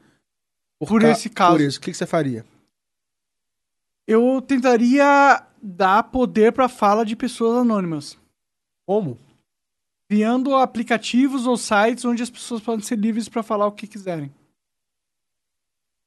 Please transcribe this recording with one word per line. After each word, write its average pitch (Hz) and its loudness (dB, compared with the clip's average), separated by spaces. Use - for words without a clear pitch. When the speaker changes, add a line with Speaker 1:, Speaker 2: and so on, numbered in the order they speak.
Speaker 1:
por 151 -8
Speaker 2:
Por 214 4
Speaker 1:
ca-, 226 6
Speaker 2:
esse 226 -2
caso. 175 2
Speaker 1:
por 151 2
isso, 139 -2
o - -20
que 185 -10
que - -12
você 175 -6
faria? 139 -4
Speaker 2:
Eu 247 2
tentaria 269 4
dar 196 0
poder 226 2
pra 254 0
fala 220 0
de 220 -6
pessoas 233 -2
anônimas. 185 -4
Speaker 1:
Como? 175 -4
Speaker 2:
Criando 240 0
aplicativos 247 -2
ou 247 0
sites 226 0
onde 240 -2
as 240 -6
pessoas - -12
podem 220 -6
ser 240 -6
livres 214 -4
pra 233 -6
falar 208 -2
o 202 -4
que 208 -16
quiserem. 170 -10